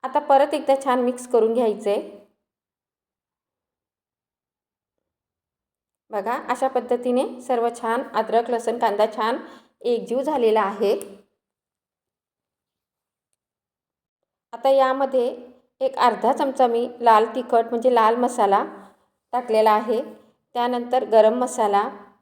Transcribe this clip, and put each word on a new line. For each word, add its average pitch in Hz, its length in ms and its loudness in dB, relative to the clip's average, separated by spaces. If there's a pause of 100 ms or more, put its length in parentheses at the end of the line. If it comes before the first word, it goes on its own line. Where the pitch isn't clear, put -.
आता 262 160 -4
परत 294 360 4
एकदा 269 200 0 (100)
छान 254 160 2
मिक्स 247 280 -4
करून 226 260 2
घ्यायचं 214 360 -2
आहे. - 280 -6 (4000)
बघा, 220 220 -6
अशा 247 360 -4
पद्धतीने 247 720 -2
सर्व 233 280 -2 (120)
छान 233 220 -2
अद्रक, 226 480 -2
लसूण, 233 280 -4
कांदा 214 280 0 (100)
छान 233 200 -2 (440)
एकजीव 233 420 -4
झालेला 233 400 2
आहे. 208 380 -2 (3500)
आता 240 160 -2
यामध्ये 262 680 2 (440)
एक 262 160 -4
अर्धा 226 360 2
चमचा 269 340 0
मी 240 240 -2 (100)
लाल 226 340 6
तिखट, 247 360 0
म्हणजे 247 240 0
लाल 226 220 4
मसाला 247 480 2 (680)
टाकलेला 220 400 2
आहे. 220 300 0 (500)
त्यानंतर 240 520 -2
गरम 220 300 6
मसाला 226 540 0 (340)